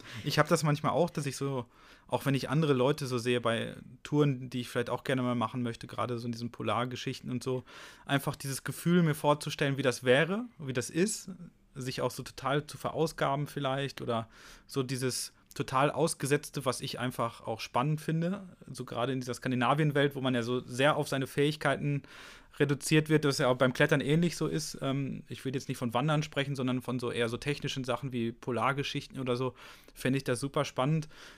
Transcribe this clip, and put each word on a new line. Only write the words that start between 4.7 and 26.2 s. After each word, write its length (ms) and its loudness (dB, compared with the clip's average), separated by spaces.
auch 160 -4
gerne 160 2
mal 140 0
machen 260 -2
möchte, 260 -6
gerade 300 -4
so 80 -8
in 80 -4
diesen 180 -6
Polargeschichten 800 -4
und 100 -2
so, 220 -2
einfach 300 0
dieses 300 -8
Gefühl 380 4
mir 120 4
vorzustellen, 600 2
wie 60 -2
das 200 2
wäre, 420 4
wie 140 -8
das 160 -2
ist, 400 0
sich 280 -6
auch 100 0
so 120 -10
total 420 -2
zu 120 -12
verausgaben 720 -2
vielleicht 540 -4
oder 260 -2
so 180 -2
dieses 500 -4
total 360 2
Ausgesetzte, 760 0
was 160 0
ich 180 -6
einfach 420 -4
auch 180 -4
spannend 400 0
finde, 480 -2
so 140 -8
gerade 260 -2
in 80 -2
dieser 140 -6
Skandinavien-Welt, 840 2
wo 60 -4
man 140 2
ja 80 2
so 160 0
sehr 380 2
auf 100 0
seine 180 0
Fähigkeiten 760 0
reduziert 500 4
wird, 160 6
das 140 2
ja 80 4
auch 80 6
beim 180 4
Klettern 280 4
ähnlich 360 2
so 100 0
ist. 340 -4
Ähm, 460 -2
ich 180 -10
will 80 -2
jetzt 140 -4
nicht 100 -4
von 160 -4
Wandern 280 2